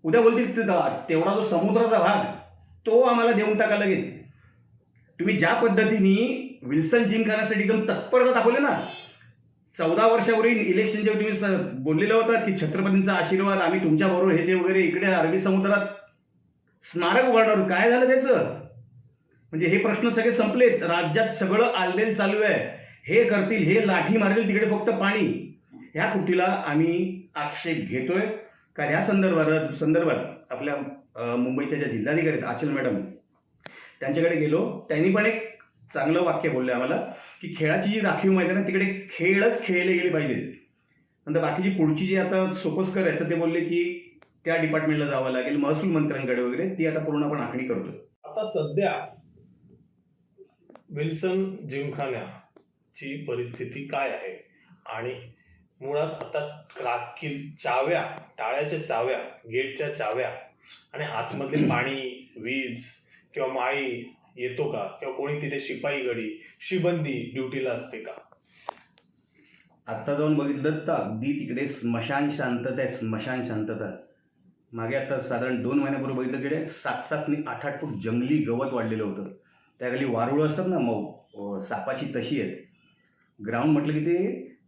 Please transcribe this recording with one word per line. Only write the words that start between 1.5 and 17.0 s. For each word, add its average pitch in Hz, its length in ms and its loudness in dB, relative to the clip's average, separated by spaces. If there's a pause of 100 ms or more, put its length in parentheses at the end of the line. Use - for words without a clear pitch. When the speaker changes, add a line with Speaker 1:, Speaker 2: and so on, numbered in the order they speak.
Speaker 1:
भाग 165 340 2 (520)
तो 226 160 6
आम्हाला 233 300 6
देऊन 214 260 2
टाका 214 180 2
लगेच. - 460 -2 (960)
तुम्ही 190 180 2
ज्या 165 160 4
पद्धतीने 220 1080 2
विल्सन 160 420 2
जिमखान्यासाठी 214 580 2
एकदम 214 200 2
तत्परता 254 520 2
दाखवली 240 260 4
ना, 277 280 0 (880)
चौदा 175 300 4
वर्षापूर्वी 226 440 4
इलेक्शनच्या 214 640 2
वेळी 214 120 0
तुम्ही 202 140 -2
स-, 190 340 0
बोललेलं 156 400 0
होतं 226 260 4
की 208 180 0
छत्रपतींचा 190 560 2
आशीर्वाद, 190 440 2
आम्ही 185 260 2
तुमच्याबरोबर, 180 480 4
हे 165 160 4
ते 185 60 4
वगैरे, 185 280 4
इकडे 180 240 2
अरबी 180 340 2
समुद्रात 196 460 2 (1000)
स्मारक 180 420 2